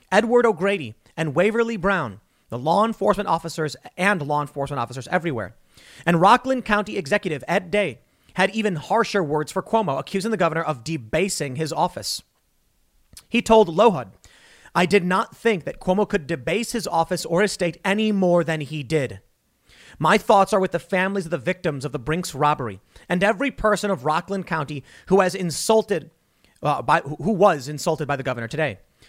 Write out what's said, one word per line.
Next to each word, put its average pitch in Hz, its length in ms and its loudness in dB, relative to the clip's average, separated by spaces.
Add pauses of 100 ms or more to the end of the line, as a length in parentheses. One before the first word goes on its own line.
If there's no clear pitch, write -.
(120)
Edward 233 340 4
O'Grady, 180 480 0 (240)
and 160 180 -2
Waverly 226 420 2
Brown, 156 420 -2 (300)
the 117 80 -6
law 165 280 2
enforcement 208 440 0
officers 165 460 -4 (220)
and 185 240 0
law 147 180 -2
enforcement 143 400 -6
officers 120 300 -8
everywhere." 143 460 -2 (500)
And 170 160 4
Rockland 240 440 4
County 208 320 -2
Executive 160 500 -2
Ed 175 240 -2
Day 190 280 -2 (360)
had 190 160 2
even 208 240 -2
harsher 196 480 0
words 151 280 -2
for 185 120 -4
Cuomo, 175 360 0
accusing 196 320 -4
the 214 60 -2
governor 165 240 0
of 143 220 -4
debasing 151 720 -4
his 156 180 -6
office. - 480 -4 (1080)
He 233 120 0
told 220 280 6
Lohud, 160 420 2 (640)
"I 180 100 4
did 180 180 4
not 185 320 -2
think 202 280 0
that - 160 -10
Cuomo 190 280 0
could 156 200 -4
debase 165 460 -4
his 220 140 -4
office 165 380 -2
or 175 160 0
his 208 100 2
state 170 320 -4
any 214 280 2
more 180 320 4
than 156 180 -4
he 143 220 -8
did. 117 380 -2 (800)
My 170 180 4
thoughts 202 360 4
are 202 60 2
with 185 120 0
the 170 80 -2
families 190 460 -2
of 156 60 -14
the 170 60 -2
victims 143 480 -4
of 139 60 -8
the 143 80 -6
Brinks 156 340 -4
robbery 135 460 0 (280)
and 180 160 0
every 220 280 0
person 208 400 0
of 135 140 -4
Rockland 175 420 -2
County 147 360 -4 (240)
who 190 140 6
has 185 140 0
insulted, 185 720 0 (540)
uh, 139 180 0
by, 151 200 4
who 151 300 -4
was 170 360 4
insulted 151 400 -4
by 143 80 -2
the 135 80 -4
governor 120 240 -4
today. 139 320 -4 (300)